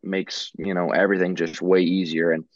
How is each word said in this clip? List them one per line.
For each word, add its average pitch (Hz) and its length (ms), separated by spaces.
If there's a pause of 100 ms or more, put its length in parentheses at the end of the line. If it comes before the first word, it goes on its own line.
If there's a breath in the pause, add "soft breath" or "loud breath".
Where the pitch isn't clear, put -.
makes, - 520
you 98 180
know, 87 160
everything 92 440
just 82 260
way 92 200
easier. 85 500
And, 80 140 (120)